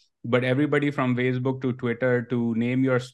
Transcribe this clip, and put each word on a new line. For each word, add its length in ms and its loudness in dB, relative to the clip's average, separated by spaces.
but 180 2
everybody 480 2
from 240 0
Facebook 460 -2
to 120 -2
Twitter 500 0
to 320 -2
name 280 0
your 160 2